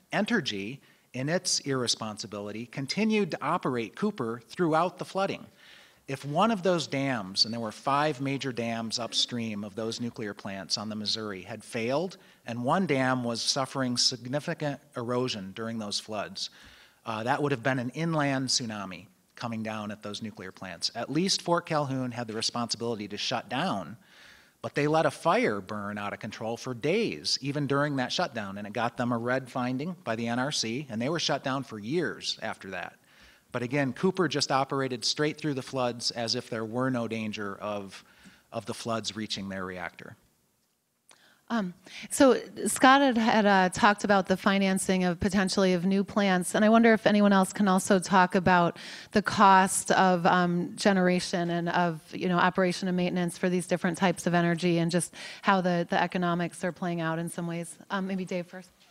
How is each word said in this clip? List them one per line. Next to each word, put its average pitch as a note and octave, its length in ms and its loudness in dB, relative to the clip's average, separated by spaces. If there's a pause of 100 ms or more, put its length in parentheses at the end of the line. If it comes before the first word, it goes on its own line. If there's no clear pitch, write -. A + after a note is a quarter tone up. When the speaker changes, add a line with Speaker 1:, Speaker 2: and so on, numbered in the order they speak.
(120)
Speaker 1:
Entergy, C#3+ 680 -2 (340)
in C3 160 -4
its F#3 320 0
irresponsibility, G#2+ 1040 -4
continued G3 640 0
to - 100 -6
operate C3+ 540 -2
Cooper A#2+ 540 -4
throughout D#3+ 480 0
the D#3 80 -8
flooding. F#3+ 400 -4 (640)
If C3+ 160 -8
one E3 280 2
of G3 100 -2
those F3 240 2
dams, B2 600 -2
and A2 80 -6
there A#2 60 -4
were A2 120 -4
five C#3+ 500 0
major C3+ 300 -2
dams A2+ 480 -4
upstream A2+ 640 -2
of G2+ 100 -12
those A2+ 260 -4
nuclear A#2 360 -6
plants G2 420 -8
on G#2+ 100 -6
the G#2+ 80 -6
Missouri, G#2 460 -6
had G#2+ 220 -12
failed, C3+ 540 -2 (280)
and A#2+ 180 -6
one E3+ 220 2
dam C3 380 2
was A#2 180 -4
suffering C3 560 -2
significant C#3+ 800 -2 (160)
erosion A#2+ 600 -4
during A2+ 240 -6
those G#2 200 -6
floods, G2 520 -8 (560)
uh, A2 160 -4
that C3+ 180 0
would C#3+ 100 0
have A#2 120 -4
been C3 160 0
an B2 120 -4
inland C#3+ 580 0
tsunami G2+ 580 -6 (280)
coming A#2 280 -6
down G#2+ 260 -6
at G#2 140 -12
those G#2 180 -10
nuclear G2 300 -12
plants. F2+ 420 -8
At A#2 180 -6
least F3+ 300 0
Fort E3+ 240 0
Calhoun C3 460 -2
had A#2+ 160 -6
the A2 80 -8
responsibility A2+ 720 -4
to G2+ 100 -10
shut - 320 -4
down, A#2+ 480 -4 (640)
but A#2 140 -6
they D3 100 2
let D#3+ 220 4
a C3 40 2
fire E3+ 480 2
burn G#2 380 -8
out G2+ 160 -6
of G2 60 -10
control A2+ 360 -6
for B2+ 200 -8
days, C3 680 -2
even C#3 240 -2
during C#3 300 0
that B2+ 160 -2
shutdown, G#2+ 480 -4
and G#2 80 -10
it G#2 60 -12
got A#2+ 220 -2
them A#2+ 160 0
a A#2+ 60 0
red B2 320 -2
finding C3 540 -4
by A2+ 120 -2
the A#2 120 -4
N A#2 100 -2
R C3 140 -2
C, A#2+ 360 -4
and A2 140 -6
they B2 80 0
were E3+ 100 -2
shut D3 240 -2
down C3+ 200 -2
for A2 160 -12
years A#2 640 -4
after G2 260 -8
that. F2 240 -10 (580)
But B2 120 -4
again, C3 300 0
Cooper F#3 340 0
just C#3 240 -2
operated C3 540 0
straight D3+ 320 -2
through D3+ 160 -4
the B2+ 80 -4
floods B2 500 -2
as A#2 240 -2
if B2 140 -6
there A2+ 160 -4
were B2 240 -2
no A#2+ 180 -2
danger G#2+ 480 -6
of, G2+ 480 -8 (480)
of A2+ 140 -8
the A2+ 80 -6
floods A2+ 420 -6
reaching G#2+ 320 -6
their F#2+ 160 -6
reactor. F2+ 540 -10 (1300)
Speaker 2:
Um, G3 240 -2 (360)
so C4 320 8 (240)
Scott C4+ 340 8
had, C4 180 4
had, A3 280 4
uh, F#3+ 240 6
talked G#3 340 4
about G3 240 4
the F#3+ 80 4
financing F#3+ 680 2
of F3 160 0
potentially F#3+ 500 2
of F3 140 2
new G3 180 4
plants, F#3+ 500 0
and G#3+ 120 4
I G#3+ 40 8
wonder A3+ 220 8
if A3 160 4
anyone G#3 240 6
else F#3+ 220 4
can G#3 160 2
also F#3+ 280 4
talk F3+ 380 4
about F3+ 420 4 (360)
the G#3+ 80 2
cost F#3+ 720 6
of, F3+ 340 4
um, F3 500 2
generation F3+ 760 2
and E3+ 200 -2
of, E3+ 320 2 (120)
you - 140 -2
know, F3+ 120 2
operation F#3 500 2
and F3+ 80 0
maintenance F3+ 400 0
for F#3+ 100 0
these F3+ 200 0
different F3 300 -2
types F3+ 300 0
of E3+ 60 0
energy, E3+ 460 2
and E3 120 2
just E3+ 220 0 (300)
how G3 180 4
the, F3 280 0
the F3 120 2
economics F3 640 -2
are F3+ 80 -4
playing F3 260 -4
out D#3+ 200 -2
in E3+ 100 -6
some E3+ 180 -8
ways. E3+ 300 -8 (120)
Um, F#3+ 160 -2
maybe F#3 200 -4
Dave F3 220 -6
first. F#3 220 -18 (220)